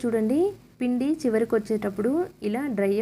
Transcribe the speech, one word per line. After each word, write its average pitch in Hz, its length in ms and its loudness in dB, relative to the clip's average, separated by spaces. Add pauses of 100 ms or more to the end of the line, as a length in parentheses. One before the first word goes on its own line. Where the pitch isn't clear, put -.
చూడండి, 233 380 2 (400)
పిండి 247 280 0 (160)
చివరికి 226 340 2
వచ్చేటప్పుడు 214 540 -2 (360)
ఇలా 220 140 -2 (160)
డ్రై 202 240 2